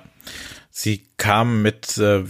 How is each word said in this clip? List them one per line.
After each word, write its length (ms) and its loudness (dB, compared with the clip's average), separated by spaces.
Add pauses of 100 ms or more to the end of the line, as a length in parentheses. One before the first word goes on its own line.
(720)
Sie 300 -4 (140)
kam 460 2
mit, 340 -2
äh, 320 4